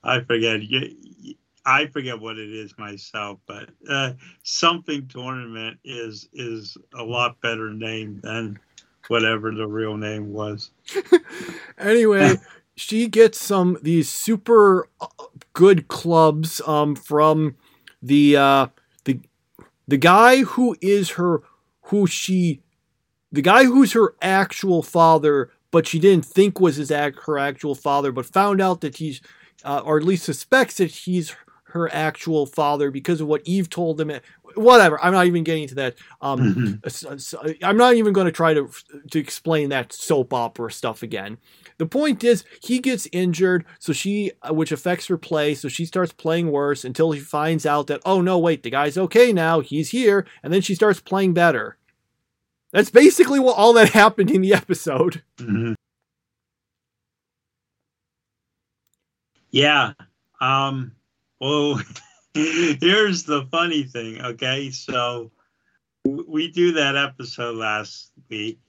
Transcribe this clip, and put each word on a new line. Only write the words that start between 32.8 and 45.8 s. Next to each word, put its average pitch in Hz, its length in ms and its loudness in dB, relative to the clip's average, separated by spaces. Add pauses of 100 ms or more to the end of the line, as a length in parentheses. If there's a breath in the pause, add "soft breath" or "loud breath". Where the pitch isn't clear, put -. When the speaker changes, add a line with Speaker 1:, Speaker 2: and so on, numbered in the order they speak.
Speaker 2:
because 151 280 -4
of 156 80 -6
what 151 180 -2
Eve 180 240 -2
told 165 300 -6
him. 151 120 -6 (420 soft breath)
Whatever. 214 500 6
I'm 180 100 2
not 185 120 4
even 175 180 0
getting 160 200 -2
into 131 120 -14
that. 131 200 -6 (260 soft breath)
Um, 135 180 -4
Speaker 1:
Mm-hmm. 110 340 0 (120)
Speaker 2:
s-, - 180 -12
s-, 139 300 -16 (300)
I'm 196 140 0
not 247 180 6
even 214 180 2
gonna 185 180 2
try 160 220 0
to, 143 160 -2 (400)
to 160 100 -2
explain 151 500 -4
that 131 220 -6
soap 139 400 -4
opera 117 400 -6
stuff - 300 -10
again. 107 380 -12 (400 soft breath)
The 160 80 -4
point 269 360 -2
is, 233 200 2 (180 soft breath)
he 254 160 -4
gets 254 340 -4
injured, 180 540 0 (140 soft breath)
so - 140 -8
she, 202 380 -4 (160)
uh, 156 60 -4
which 156 180 -2
affects 175 360 -6
her 180 100 -2
play, 151 380 -4
so 143 120 -12
she 165 200 -8